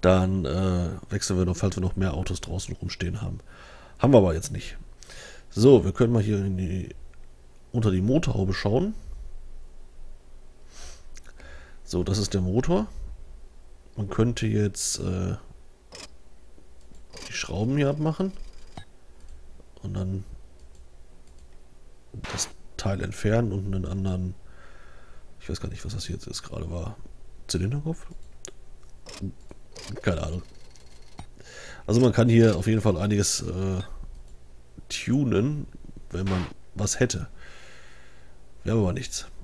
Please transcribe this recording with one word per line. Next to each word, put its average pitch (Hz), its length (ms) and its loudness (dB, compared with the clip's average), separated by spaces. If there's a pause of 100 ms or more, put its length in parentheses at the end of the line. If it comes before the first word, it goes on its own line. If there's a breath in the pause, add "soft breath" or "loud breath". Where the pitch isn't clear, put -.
dann, 92 440 6
äh, 90 440 2 (220)
wechseln 98 260 0
wir 92 80 6
noch, 87 120 2
falls 98 200 2
wir 92 40 -2
noch 90 140 2
mehr 92 200 2
Autos 87 260 -2
draußen 87 340 -6
rumstehen 90 460 -4
haben. 90 160 -4 (640 loud breath)
Haben 135 140 8
wir 127 40 12
aber 92 160 10
jetzt - 180 -2
nicht. - 260 -6 (760 loud breath)
So, 110 340 12
wir 95 60 4
können 120 200 6
mal 113 120 6
hier 104 200 2
in 95 140 0
die, 92 320 -2 (840)
unter 113 200 4
die 92 100 4
Motorhaube 113 540 4
schauen. 143 400 2 (3000 loud breath)
So, 87 200 0
das 95 140 2
ist 101 160 0
der 98 80 4
Motor. 127 460 4 (1080 loud breath)
Man 101 140 -4
könnte 113 380 2
jetzt, 104 540 0
äh, 92 340 0 (1900)
die - 60 -10
Schrauben 123 440 0
hier 139 120 6
abmachen. 156 420 0 (1500)
Und 95 100 -6
dann 95 300 -2 (2000)
das - 180 -4 (280)
Teil 98 240 0
entfernen 110 500 2
und 98 220 0
einen 92 120 0
anderen, 92 500 0 (1040 soft breath)
ich - 100 -10
weiß - 100 -2
gar - 100 -4
nicht, - 160 -8
was 98 80 -4
das - 120 -4
hier - 100 -4
jetzt - 120 -10
ist, - 160 -8
gerade 78 280 -6
war. 87 240 -4 (520)
Zylinderkopf? 143 600 0 (1900)
Keine 80 220 0
Ahnung. 80 180 -4 (1400 loud breath)
Also 113 160 6
man 120 120 8
kann 120 160 8
hier 113 260 10
auf 101 120 2
jeden 110 140 6
Fall 98 160 4
einiges, 101 440 2
äh, 92 400 -2 (1080 loud breath)
tunen, 131 800 2 (420)
wenn 92 160 -2
man 92 200 2 (280)
was - 260 0
hätte. 117 280 2 (1400 loud breath)
Wir 113 100 0
haben 113 80 6
aber 90 120 4
nichts. - 340 -6 (160)